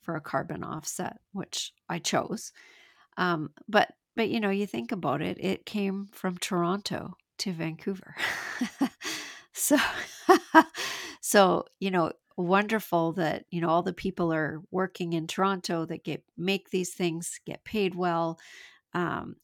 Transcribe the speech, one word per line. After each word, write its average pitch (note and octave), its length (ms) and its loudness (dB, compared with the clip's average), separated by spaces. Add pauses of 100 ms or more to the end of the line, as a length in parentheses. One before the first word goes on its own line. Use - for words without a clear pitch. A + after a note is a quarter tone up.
for D#3+ 160 -6
a D3+ 40 -10
carbon - 440 -4
offset, - 540 -8 (120)
which - 400 -8 (160)
I E3+ 120 -4
chose. - 520 -2 (640)
Um, E3+ 340 0 (180)
but, - 240 4 (220)
but, A3+ 140 2
you A#3 120 0
know, G3+ 80 2
you G3 180 0
think - 240 -6
about D3+ 300 0
it, F#3 180 -4
it - 260 -2
came G3 460 -2
from F3+ 260 -4
Toronto F#3 800 -2 (240)
to F#3+ 140 -4
Vancouver. E3 680 -6
<laughs> - 680 -4 (640)
So, - 260 4 (500)
<laughs> - 920 4
so, F#3 440 6 (140)
you F#3+ 120 -2
know, E3+ 220 2 (240)
wonderful F#3 760 2
that, E3 360 -2
you F3 100 -2
know, E3+ 80 0
all E3+ 160 4
the G3 80 -2
people F3 400 -2
are D#3 300 -2 (100)
working F#3 400 -2
in E3 160 -2
Toronto F#3 580 0
that E3 200 -8
get, D3+ 180 -6 (140)
make F#3+ 320 -2
these F#3 240 -2
things, E3+ 520 -4
get - 200 -12
paid G3 280 0
well. E3+ 460 0 (540)
Um, - 500 -2